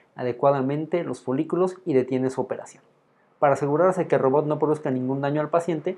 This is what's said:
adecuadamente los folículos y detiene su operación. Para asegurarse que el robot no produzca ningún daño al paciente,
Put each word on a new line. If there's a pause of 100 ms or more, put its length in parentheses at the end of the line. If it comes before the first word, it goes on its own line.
(160)
adecuadamente
los
folículos
y
detiene
su
operación. (560)
Para
asegurarse
que
el
robot
no
produzca
ningún
daño
al
paciente,